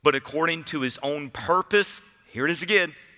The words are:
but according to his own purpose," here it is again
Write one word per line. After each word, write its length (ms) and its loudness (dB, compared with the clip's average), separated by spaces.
but 120 4
according 500 -2
to 160 -6
his 180 -4
own 320 -6
purpose," 680 2
here 180 -4
it 60 2
is 100 -2
again 340 2